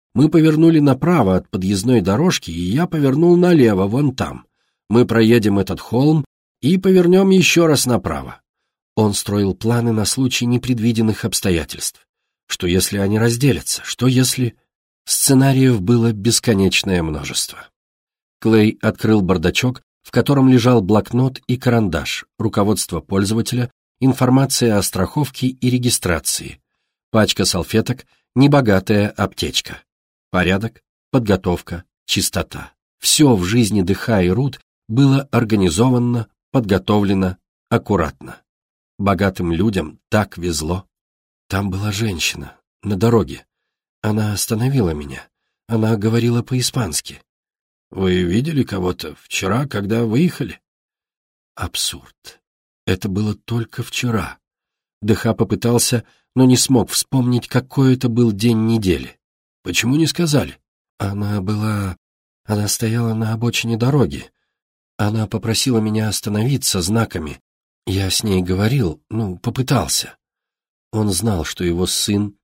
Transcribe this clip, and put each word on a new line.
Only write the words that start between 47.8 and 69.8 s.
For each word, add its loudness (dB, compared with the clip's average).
"Вы 0
видели 0
кого-то -6
вчера, -4
когда -2
выехали?" -2
Абсурд. -10
Это -4
было -2
только -8
вчера. -6
Дыха 0
попытался, 0
но 4
не 6
смог 2
вспомнить, -2
какой 0
это -2
был 2
день 0
недели. -2
"Почему -2
не 2
сказали?" -2
Она -4
была... -4
Она -2
стояла -2
на -2
обочине -4
дороги. 0
Она -2
попросила -2
меня -2
остановиться -2
знаками. -4
Я -2
с -4
ней 0
говорил, -2
ну, -6
попытался. -4